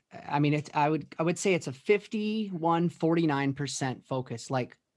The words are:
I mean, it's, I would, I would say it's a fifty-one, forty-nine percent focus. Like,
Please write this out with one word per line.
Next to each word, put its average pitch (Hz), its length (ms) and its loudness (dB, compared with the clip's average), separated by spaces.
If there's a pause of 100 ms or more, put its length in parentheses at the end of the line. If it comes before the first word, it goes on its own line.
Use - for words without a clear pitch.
(280)
I 147 100 -2
mean, 147 160 4
it's, 147 200 -4
I 151 160 4
would, 156 160 -2 (120)
I 165 40 -2
would 175 160 0
say 190 160 2
it's 160 120 -2
a 139 60 -8
fifty-one, 202 1200 0
forty-nine 151 640 2
percent 135 500 -4
focus. 127 460 -6
Like, 127 260 -2 (200)